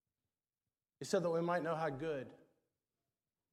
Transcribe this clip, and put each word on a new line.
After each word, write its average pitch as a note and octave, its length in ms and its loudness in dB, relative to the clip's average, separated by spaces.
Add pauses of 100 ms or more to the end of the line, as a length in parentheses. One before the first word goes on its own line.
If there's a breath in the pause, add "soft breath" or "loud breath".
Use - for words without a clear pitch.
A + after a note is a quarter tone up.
(1000)
is C3+ 80 -6
so G3 100 4
that E3+ 100 2
we E3 120 2
might E3+ 220 2
know D#3+ 120 0
how D#3+ 140 -2
good C#3 380 -4 (1300)